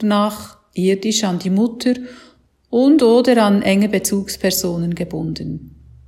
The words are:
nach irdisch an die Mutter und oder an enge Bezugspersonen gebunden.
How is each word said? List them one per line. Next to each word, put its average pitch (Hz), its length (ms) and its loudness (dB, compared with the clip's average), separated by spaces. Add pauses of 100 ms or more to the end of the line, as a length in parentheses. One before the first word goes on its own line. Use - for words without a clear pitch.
nach 208 540 -2 (160)
irdisch 196 500 -2
an 180 160 -2
die 185 100 -4
Mutter 226 440 0 (760)
und 269 320 4
oder 240 420 4
an 202 180 4
enge 196 260 2
Bezugspersonen 185 1040 -4
gebunden. 160 800 -8 (340)